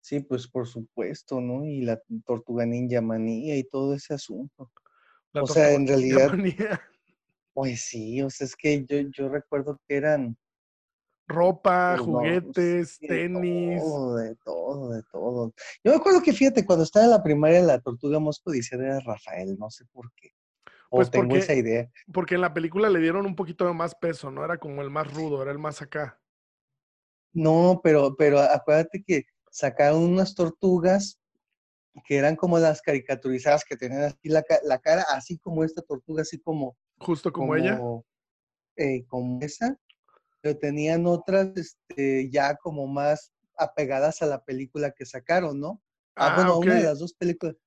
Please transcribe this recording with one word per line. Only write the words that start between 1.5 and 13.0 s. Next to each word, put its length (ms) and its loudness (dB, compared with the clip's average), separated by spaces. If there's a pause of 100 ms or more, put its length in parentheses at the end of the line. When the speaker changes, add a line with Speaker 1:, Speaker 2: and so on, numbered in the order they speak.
Speaker 1:
Y 160 -6
la 200 -4 (240)
Tortuga 400 -4
Ninja 360 -2
Manía 560 -4
y 60 -2
todo 300 -4
ese 200 -8
asunto. 580 -14 (640)
Speaker 2:
La 100 -2
Speaker 1:
O 40 -2
sea, 220 6
Speaker 2:
Tortuga 60 6
Speaker 1:
en 100 2
Speaker 2:
Ninja 100 4 (320)
Speaker 1:
realidad, 100 2
Speaker 2:
Manía. 440 -2 (720)
Speaker 1:
pues 280 -4
sí, 400 -6
o 80 -2
sea, 160 -8
es 100 -12
que 300 0
yo, 120 -2 (140)
yo 180 -6
recuerdo 580 -6
que 100 -2
eran 400 0 (920)
Speaker 2:
Ropa, 680 2
Speaker 1:
pues, 100 -4
no, 120 -2
Speaker 2:
juguetes, 840 -2